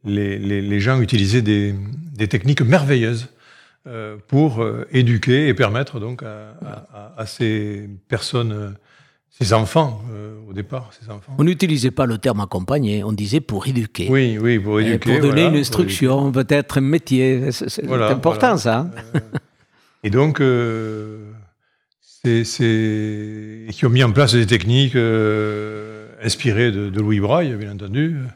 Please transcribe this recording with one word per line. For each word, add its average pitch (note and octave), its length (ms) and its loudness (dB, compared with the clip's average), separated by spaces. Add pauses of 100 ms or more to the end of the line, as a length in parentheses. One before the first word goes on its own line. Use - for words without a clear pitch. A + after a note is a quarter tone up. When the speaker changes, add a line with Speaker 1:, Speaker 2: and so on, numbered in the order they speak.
Speaker 1:
les, G2+ 320 0
les, G2+ 240 -2
les G2+ 180 -2
gens B2+ 220 2
utilisaient G#2 400 2
des, G#2 340 0 (380)
des G#2+ 160 -4
techniques C3 320 0
merveilleuses, B2+ 640 2 (600)
euh, A2 280 -12 (120)
pour, C3+ 340 4
euh, A2+ 300 -4
éduquer B2+ 580 4
et A2+ 40 2
permettre A#2+ 460 0
donc A#2 240 -10
à, G#2+ 380 -16
à, G#2 320 -16
à, G#2 280 -18
à A2 40 -8
ces G#2 640 -4 (180)
personnes, A#2 460 -2
euh, G#2 160 -8 (600)
ces G#2+ 240 0
enfants, A2+ 480 2 (120)
euh, G#2+ 220 -14 (120)
au G2 60 -16
départ, G#2+ 440 -10
ces A2+ 120 -20
enfants. G#2 280 -16
Speaker 2:
On D3 60 4
n'utilisait D#3 480 2
pas C3+ 140 0
le A2 140 -2
terme A2+ 200 0
accompagner, G#2 640 -2
on G#2+ 80 -4
disait G#2 300 -2
pour G2+ 260 -4
éduquer. B2 420 -2
Speaker 1:
Oui, B2+ 300 2
oui, A2+ 200 2
pour G#2+ 200 0
Speaker 2:
Et A2 80 2
Speaker 1:
éduquer, A#2 260 0
Speaker 2:
pour D3 80 4
donner C#3 200 4
Speaker 1:
voilà, E3+ 60 4
Speaker 2:
une E3 60 4
Speaker 1:
pour D3 60 2
Speaker 2:
instruction, C#3 720 0
Speaker 1:
éduquer. C3 140 0
Speaker 2:
peut-être C#3+ 340 0
un C3+ 40 2
métier. C3 680 2
C'est, A#2 180 -6
c'est - 160 -8
Speaker 1:
Voilà, B2 240 0
Speaker 2:
important, C3 460 2
Speaker 1:
voilà. - 20 -2
Speaker 2:
ça, A2+ 220 0
hein. F3 120 -4 (240)
Speaker 1:
Euh, C#3+ 40 2 (840)
et G#2+ 60 -2
donc, C#3 300 2
euh, A2 920 -2 (680)
c'est, A#2 460 0
c'est, G#2+ 1300 -2
qui - 140 -2
ont A#2+ 40 6
mis B2+ 140 6
en A2+ 80 4
place A#2+ 240 6
des A#2 100 6
techniques, A#2+ 500 2
euh, G#2+ 1120 0 (160)
inspirées A2+ 480 0
de, G2+ 180 -4
de G2 120 -4
Louis G#2 180 2
Braille, C3 360 0
bien G2+ 180 -10
entendu. C3 460 -4 (160)